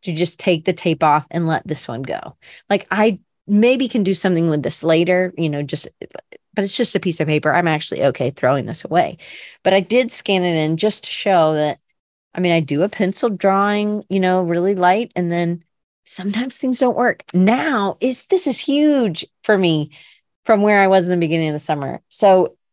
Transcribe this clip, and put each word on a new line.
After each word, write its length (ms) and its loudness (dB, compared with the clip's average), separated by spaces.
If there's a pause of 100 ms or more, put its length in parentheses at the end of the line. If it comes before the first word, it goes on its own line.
to 100 -6
just 260 -2
take 260 0
the 60 2
tape 320 -2
off 280 2
and 160 -2
let 200 -2
this 200 -6
one 160 -8
go. 340 -10 (320)
Like, 220 0
I 260 2 (300)
maybe 400 2
can 160 -2
do 100 0
something 360 0
with 120 0
this 220 -4
later, 520 2
you 140 -2
know, 140 -4
just, 240 -6 (120)
but 640 -10
it's 140 -4
just 180 0
a 40 -2
piece 200 -2
of 80 -2
paper. 240 0
I'm 160 2
actually 380 -2
okay 240 0
throwing 380 0
this 180 -10
away. 320 -2 (460)
But 100 2
I 60 4
did 320 0
scan 320 -2
it 120 0
in 220 0
just 280 -2
to 40 -10
show 460 2
that, 240 -2 (560)
I 40 -6
mean, 120 2
I 80 4
do 240 0
a 40 2
pencil 440 -2
drawing, 760 0
you 120 -2
know, 240 2
really 320 0
light, 400 2
and 160 -2
then 320 -2 (420)
sometimes 520 -6
things 200 -2
don't 180 2
work. 280 -2 (100)
Now 680 0
is, 280 -4
this 180 0
is 140 -2
huge 680 0 (180)
for 140 2
me 320 0 (560)
from 160 2
where 200 4
I 60 4
was 180 4
in 40 -2
the 80 0
beginning 320 0
of 40 -4
the 40 -4
summer. 520 -6
So 480 4 (140)